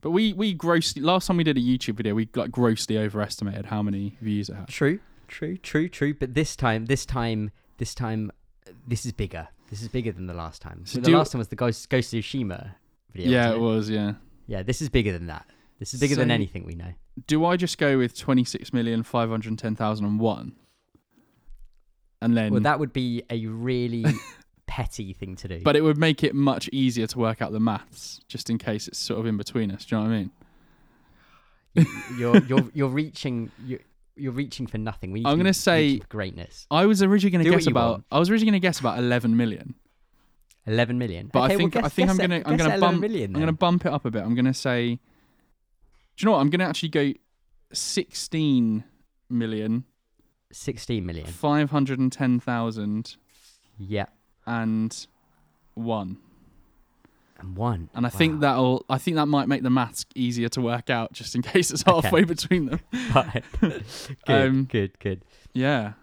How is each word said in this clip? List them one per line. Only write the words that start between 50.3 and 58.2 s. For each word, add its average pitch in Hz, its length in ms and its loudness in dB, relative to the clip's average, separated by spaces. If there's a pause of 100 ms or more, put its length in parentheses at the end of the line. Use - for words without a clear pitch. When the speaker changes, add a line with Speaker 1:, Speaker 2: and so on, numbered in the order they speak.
Speaker 2:
Sixteen 117 540 -6
million. 82 200 -8
Speaker 1:
Five 147 440 0
hundred 139 280 0
and 131 140 0
ten 123 280 2
thousand. 113 760 -4 (600)
Speaker 2:
Yeah. 101 280 -6 (400)
Speaker 1:
And 110 600 -2 (680)
one. 107 440 -4 (1200)
Speaker 2:
And 92 180 -12
one. 107 380 -2
Speaker 1:
And 120 100 -2
I 123 40 0
think 160 260 2